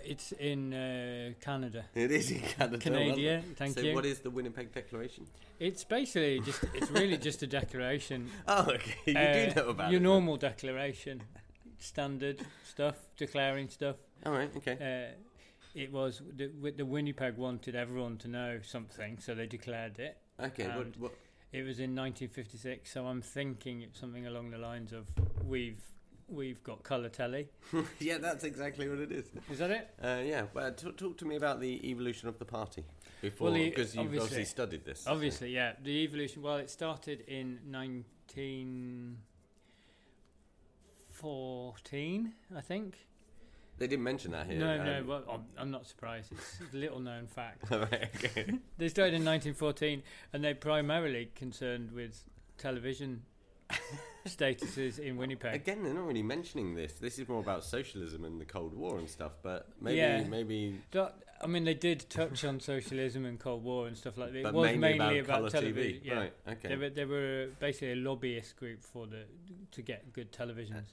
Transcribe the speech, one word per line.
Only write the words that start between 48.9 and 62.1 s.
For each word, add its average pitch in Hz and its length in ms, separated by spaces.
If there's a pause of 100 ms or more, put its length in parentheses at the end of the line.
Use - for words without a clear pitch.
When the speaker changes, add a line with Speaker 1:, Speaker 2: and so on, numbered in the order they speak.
Speaker 1:
in 165 100
nineteen 151 300
fourteen, 147 480 (300)
and 147 120
they're 147 100
primarily 147 800
concerned 123 580
with 117 300 (360)
television 131 640 (480)
Speaker 2:
<laughs> - 560
Speaker 1:
statuses 135 720
in 139 180
Winnipeg. 127 380
Speaker 2:
Again, 190 280
they're 143 120
not 180 120
really 120 160
mentioning 120 520
this. 80 200
This 120 240
is 131 100
more 120 120
about 92 240
socialism 87 600
and 80 160
the 78 40
Cold 82 300
War 123 240
and 80 100
stuff, 78 240 (100)
but 92 260 (120)
maybe, 123 160
Speaker 1:
Yeah. 147 280
Speaker 2:
maybe 107 560 (100)
Speaker 1:
Don't, 190 220 (300)
I - 40
mean, 170 180
they 160 80
did 165 380